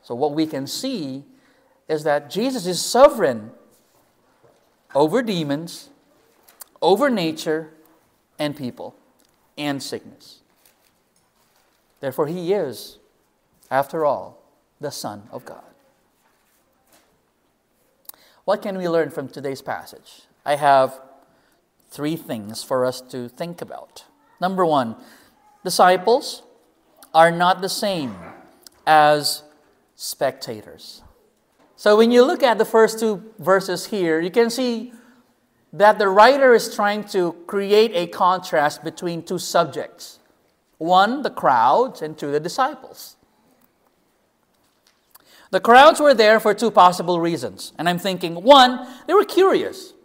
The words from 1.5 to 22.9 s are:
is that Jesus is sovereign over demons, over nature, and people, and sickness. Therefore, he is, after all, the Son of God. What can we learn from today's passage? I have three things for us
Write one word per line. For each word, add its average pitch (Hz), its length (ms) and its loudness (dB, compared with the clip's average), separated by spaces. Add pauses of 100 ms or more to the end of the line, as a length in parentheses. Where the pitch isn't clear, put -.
is 156 160 -6
that 147 260 -2
Jesus 233 380 -6
is 180 120 -4
sovereign 202 720 2 (1400)
over 156 300 0
demons, 165 640 -6 (920)
over 202 300 2
nature, 160 640 -4 (640)
and 147 180 -6
people, 120 380 -14 (640)
and 143 240 -6
sickness. - 600 -16 (1600)
Therefore, 143 280 -4
he 175 260 -6
is, 147 460 -8 (720)
after 139 340 -4
all, 104 380 -6 (360)
the 143 120 -10
Son 104 400 -14
of - 120 -16
God. - 200 -20 (2750)
What 208 160 -2
can 196 160 -8
we 180 100 -6
learn 165 220 0
from 139 180 -10
today's 135 360 -10
passage? - 580 -14 (240)
I 147 100 0
have 139 460 2 (880)
three 151 260 -8
things 113 480 -12
for 127 220 -2
us 127 160 -6